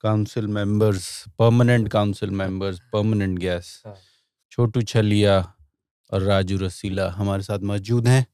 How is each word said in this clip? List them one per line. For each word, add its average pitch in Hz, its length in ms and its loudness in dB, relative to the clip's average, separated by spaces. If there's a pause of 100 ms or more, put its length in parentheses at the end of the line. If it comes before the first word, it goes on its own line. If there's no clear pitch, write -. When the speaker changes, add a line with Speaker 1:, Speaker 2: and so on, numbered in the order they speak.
Speaker 1:
Council 107 440 0
members, 104 800 0 (140)
permanent 117 500 4
council 104 420 -2
members, 95 480 -4
permanent 104 600 -2
गेस्ट, 87 480 -6
Speaker 2:
हाँ। 104 80 -18 (560)
Speaker 1:
छोटू 120 320 0
छलिया 104 720 2 (600)
और 98 100 -2
राजू 98 360 0
रसीला 95 520 -4
हमारे 98 320 -2
साथ 101 160 -6
मौजूद 101 500 -2
हैं। 131 240 4